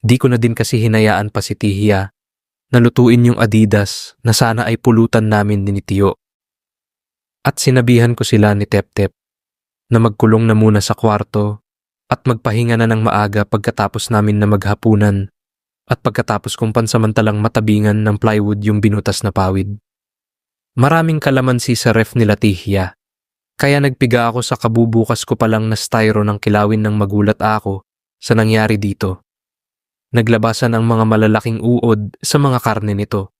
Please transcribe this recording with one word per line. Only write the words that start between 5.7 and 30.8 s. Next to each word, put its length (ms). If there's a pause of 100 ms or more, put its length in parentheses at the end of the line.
Tiyo. 380 (1300)
At 160
sinabihan 560
ko 80
sila 320
ni 80
Tep-Tep 480 (800)
na 80
magkulong 480
na 80
muna 240
sa 160
kwarto 640 (480)
at 160
magpahinga 560
na 80
ng 160
maaga 400
pagkatapos 640
namin 320
na 80
maghapunan 800 (560)
at 160
pagkatapos 560
kong 160
pansamantalang 640
matabingan 640
ng 160
plywood 480
yung 160
binutas 400
na 80
pawid. 480 (960)
Maraming 480
kalamansi 560
sa 160
ref 240
nila 160
Tihya, 640 (560)
kaya 260
nagpiga 520
ako 100
sa 160
kabubukas 680
ko 140
palang 320
na 80
styro 480
ng 160
kilawin 400
ng 160
magulat 400
ako 480 (320)
sa 160
nangyari 480
dito. 400 (920)
Naglabasan 600
ang 120